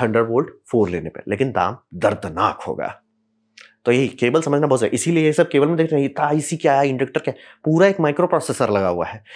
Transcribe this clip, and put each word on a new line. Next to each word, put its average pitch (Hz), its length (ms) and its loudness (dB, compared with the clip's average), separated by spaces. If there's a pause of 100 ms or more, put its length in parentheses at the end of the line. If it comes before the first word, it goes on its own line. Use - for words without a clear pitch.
Thunderbolt 117 440 0 (240)
फ़ोर 107 180 2
लेने 82 220 -6
पे, - 180 -16
लेकिन 110 240 -2
दाम 92 260 -2 (160)
दर्दनाक 92 680 -2
होगा। - 360 -8 (840)
तो 120 80 2
यही 127 160 2
केबल 131 340 0
समझना 143 240 0
बहुत 131 160 2
है, 107 60 0
इसीलिए 160 360 0
ये 151 80 4
सब 156 160 2
केबल 143 180 2
में 165 100 0
देख 160 160 0
रहे 143 100 2
हैं, 139 80 -2
इतना 147 160 -4
आईसी 151 300 -2
क्या 139 240 2
है, 143 80 2
इंडक्टर 131 320 -4
क्या 131 120 -6
है, - 60 -16 (260)
पूरा 165 220 4
एक 196 140 0
माइक्रो 170 260 2
प्रोसेसर 135 440 -2
लगा 98 180 0
हुआ 87 180 -2
है, - 180 -16 (120)